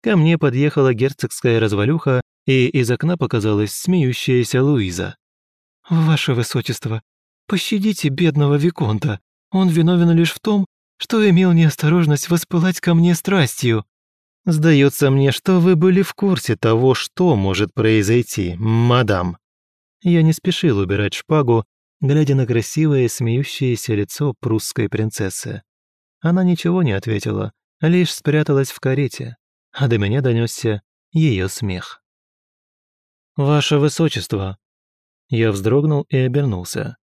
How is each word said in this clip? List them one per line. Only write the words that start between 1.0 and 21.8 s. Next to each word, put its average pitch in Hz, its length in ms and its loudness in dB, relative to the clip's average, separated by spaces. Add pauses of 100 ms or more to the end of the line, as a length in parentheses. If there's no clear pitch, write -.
развалюха, 123 600 0 (240)
и 131 200 2
из 123 240 0
окна 160 260 -2
показалась 107 560 -2
смеющаяся 127 880 0
Луиза. 95 540 -2 (720)
"Ваше 160 460 2
высочество, 117 680 -4 (440)
пощадите 196 640 -2
бедного 147 480 2
виконта. 120 640 -2 (300)
Он 185 180 2
виновен 170 420 2
лишь 165 220 2
в - 80 -16
том, 208 260 0 (320)
что 214 300 0
имел 180 240 4
неосторожность 160 760 2
воспылать 175 500 0
ко 170 140 0
мне 170 200 4
страстью". 131 720 0 (600)
"Сдается 151 680 2
мне, 139 200 2
что 185 300 0
вы 180 160 4
были 185 260 4
в - 120 -4
курсе 175 420 -2
того, 117 380 2
что 175 420 0
может 95 380 -2
произойти, 107 840 0
мадам". 110 800 0 (600)
Я 170 220 2
не 160 100 4
спешил 160 460 0
убирать 98 360 -2
шпагу, 120 500 0 (360)